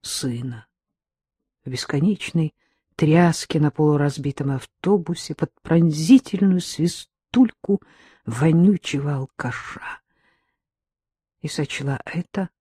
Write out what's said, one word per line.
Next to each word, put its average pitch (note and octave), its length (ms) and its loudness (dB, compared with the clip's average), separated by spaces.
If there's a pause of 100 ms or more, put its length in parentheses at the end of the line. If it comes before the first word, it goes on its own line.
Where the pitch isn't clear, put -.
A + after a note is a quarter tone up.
сына. A#2+ 640 -8 (960)
В C3+ 40 -10
бесконечной D#3 840 -2 (400)
тряске D#3+ 640 2
на D3 120 2
полуразбитом C#3+ 800 0
автобусе E3+ 840 -4
под - 160 -4 (100)
пронзительную E3+ 1000 4
свистульку - 1200 -2 (440)
вонючего D3+ 920 2
алкаша. - 840 -10 (1400)
И D#3 60 -8
сочла C#3 580 -6
это - 440 -6 (120)